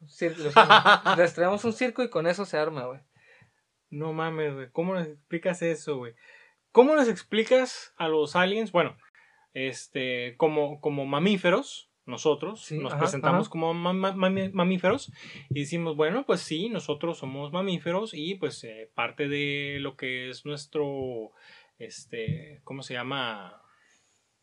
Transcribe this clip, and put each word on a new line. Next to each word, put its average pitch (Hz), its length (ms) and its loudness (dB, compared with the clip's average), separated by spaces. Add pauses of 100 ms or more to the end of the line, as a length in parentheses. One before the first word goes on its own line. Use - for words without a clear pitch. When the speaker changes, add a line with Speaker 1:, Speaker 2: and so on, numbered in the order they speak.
Speaker 1:
Circo. 165 380 -4
Speaker 2:
<laughs> 190 760 8
Speaker 1:
Les 170 160 4
traemos 185 300 0
un 226 80 0
circo 247 320 -2
y 233 40 -2
con 160 200 -2
eso 185 160 -2
se 180 120 -6
arma, 151 300 -2
güey. 135 140 -12 (920)
Speaker 2:
No 156 220 -6
mames, 156 420 -2
güey. 131 160 -12
¿Cómo 180 240 -2
les 170 140 -2
explicas 170 540 -4
eso, 156 340 -2
güey? 120 180 -10 (560)
¿Cómo 269 260 8
les 262 120 6
explicas 220 880 0
a 165 100 0
los 151 260 2
aliens? 196 380 2
Bueno, 156 240 2 (560)
este, 127 840 -6
como, 151 420 0
como 143 240 -2
mamíferos, 185 840 0 (160)
nosotros 151 580 -2
Speaker 1:
Sí, 151 140 -8
Speaker 2:
nos 135 160 -6
Speaker 1:
ajá, 147 80 -2
Speaker 2:
presentamos 175 440 2
Speaker 1:
ajá. - 40 -12
Speaker 2:
como 165 240 -2
ma-, 175 180 -2
ma-, 190 220 -2
mami-, 190 380 0
mamíferos 185 600 0 (380)
y 139 100 -2
decimos, 160 360 -4
bueno, 175 280 2
pues 180 160 2
sí, 165 300 -4
nosotros 156 480 -4
somos 139 340 -8
mamíferos 180 600 -4
y 165 220 -6
pues, - 280 -6
eh, 110 300 -16
parte 120 340 -4
de 143 520 -4
lo 139 160 -8
que 127 340 -8
es 123 160 -16
nuestro, 139 840 -6 (460)
este, 120 840 -10
¿cómo 135 180 -12
se 131 120 -12
llama? 123 680 -6 (800)